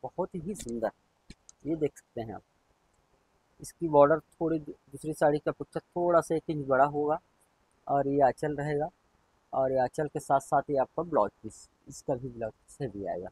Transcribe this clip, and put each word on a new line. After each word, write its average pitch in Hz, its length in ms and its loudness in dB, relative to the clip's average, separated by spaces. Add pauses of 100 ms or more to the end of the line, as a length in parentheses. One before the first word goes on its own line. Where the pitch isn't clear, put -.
बहुत 170 320 -8
ही 180 200 -8
सुंदर। 117 360 -6 (760)
ये 160 100 -4
देख 151 220 -4
सकते - 220 -14
हैं 110 140 -8
आप, 98 80 -16 (1160)
इसकी - 280 -8
border 147 300 8
थोड़ी 160 400 -4
दू-, 151 160 -10
दूसरी 147 380 -12
साड़ी 151 260 2
की 156 120 -4
अपेक्षा - 300 -8
थोड़ा 175 400 0
सा 165 140 -4
एक 160 140 -2
inch 151 180 -6
बड़ा 135 180 4
होगा, 147 360 -2 (680)
और 139 200 0
ये 139 120 2
आंचल 139 360 2
रहेगा, 147 320 -2 (640)
और 135 200 0
ये 131 60 2
आंचल 135 300 0
के 147 120 -6
साथ 139 200 2
साथ 139 300 0
ये 143 60 2
आपका 131 260 0
blouse 135 280 2 (120)
piece, - 260 -16 (200)
इसका 139 260 -6
भी 131 140 -10
blouse 113 240 -8
पीस - 380 -12
भी 98 160 -8
आएगा। 90 240 -6